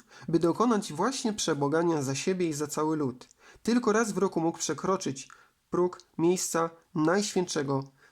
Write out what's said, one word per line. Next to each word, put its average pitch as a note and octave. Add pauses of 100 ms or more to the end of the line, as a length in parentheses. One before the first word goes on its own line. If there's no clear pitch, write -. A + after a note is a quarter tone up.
(280)
by E3
dokonać F#3+
właśnie G#3+
przebłagania D#3+
za C3+
siebie F3+
i D#3
za D3
cały D#3
lud. C#3 (340)
Tylko A#3
raz A3
w F3
roku F#3
mógł E3
przekroczyć E3 (420)
próg F3+ (200)
miejsca E3 (240)
najświętszego, D#3+ (280)